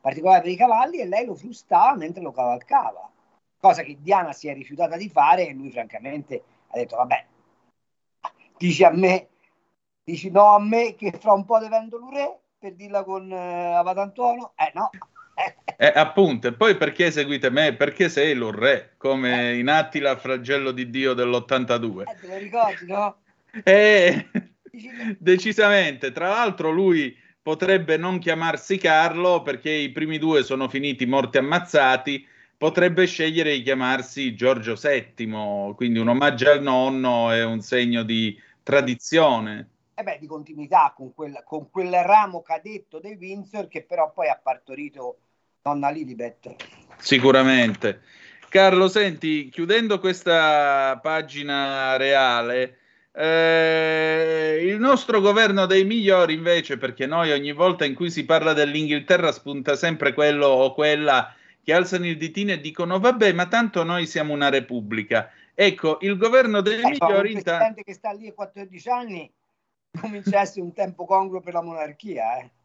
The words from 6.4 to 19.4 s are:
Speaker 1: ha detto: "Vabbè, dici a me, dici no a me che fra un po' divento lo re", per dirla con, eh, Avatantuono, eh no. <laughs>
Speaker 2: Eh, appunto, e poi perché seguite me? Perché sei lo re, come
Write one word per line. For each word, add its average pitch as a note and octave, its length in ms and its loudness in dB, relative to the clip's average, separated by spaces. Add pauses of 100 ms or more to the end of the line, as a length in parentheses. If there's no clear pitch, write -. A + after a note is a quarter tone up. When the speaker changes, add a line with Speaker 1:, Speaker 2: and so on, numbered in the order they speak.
Speaker 1:
ha - 80 -10
detto: A#2 200 -6
"Vabbè, B2 300 -2 (1300)
dici F3 280 2
a E3+ 60 10
me, F#3 380 0 (720)
dici E3+ 280 -12
no G3+ 240 8
a G#3 60 6
me A3 340 -2
che G3 180 -8
fra G#3+ 200 0
un G3 120 2
po' A3+ 140 0
divento A3 400 -4
lo B3 120 -18
re", C#4 280 -6 (200)
per F#3+ 160 -16
dirla G3+ 300 -8
con, F#3+ 260 -10
eh, F3 440 -6
Avatantuono, G3+ 840 -2
eh D#3 180 -2
no. G3+ 160 -4 (460)
<laughs> - 280 -10 (140)
Speaker 2:
Eh, D3 160 4
appunto, D3 540 2
e A#2+ 60 -4
poi G#3+ 240 2
perché D#3+ 320 0
seguite C#3+ 400 -2
me? C#3+ 240 0
Perché C#3+ 340 0
sei D3+ 240 2
lo A#2+ 180 -2
re, A2+ 460 0
come B2 540 -2